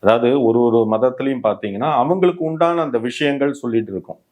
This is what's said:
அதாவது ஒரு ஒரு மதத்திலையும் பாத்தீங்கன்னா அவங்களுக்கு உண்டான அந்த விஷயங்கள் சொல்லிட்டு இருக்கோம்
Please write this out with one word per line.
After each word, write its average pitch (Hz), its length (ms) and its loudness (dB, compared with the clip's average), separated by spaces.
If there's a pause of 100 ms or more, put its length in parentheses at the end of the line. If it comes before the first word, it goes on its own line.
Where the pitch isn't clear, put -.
அதாவது 120 260 4 (180)
ஒரு 113 180 4
ஒரு 117 160 4 (100)
மதத்திலையும் 127 560 -2
பாத்தீங்கன்னா 104 420 -2 (120)
அவங்களுக்கு 180 480 0
உண்டான 165 360 0
அந்த 123 220 -2
விஷயங்கள் 143 540 -2
சொல்லிட்டு 113 320 -6
இருக்கோம் - 260 -10 (140)